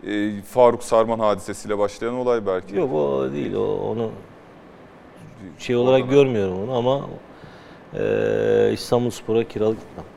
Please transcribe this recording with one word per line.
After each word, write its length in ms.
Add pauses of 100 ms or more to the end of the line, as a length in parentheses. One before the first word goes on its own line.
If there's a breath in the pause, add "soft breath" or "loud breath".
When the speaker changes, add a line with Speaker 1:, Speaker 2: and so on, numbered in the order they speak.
Speaker 1:
Ee, 340
Faruk 420
Sarman 360
hadisesiyle 580
başlayan 360
olay 340
belki. 280
Speaker 2:
Yok, 180
o 400
değil. 200
O, 100 (280)
onu 200 (1500)
şey 160
Speaker 1:
O 40
Speaker 2:
olarak 220
Speaker 1:
dönem. 120
Speaker 2:
görmüyorum 500
onu 140
ama, 320 (840 loud breath)
e, 800
İstanbulspor'a 680
kiralık 360
gitmem. 260 (120)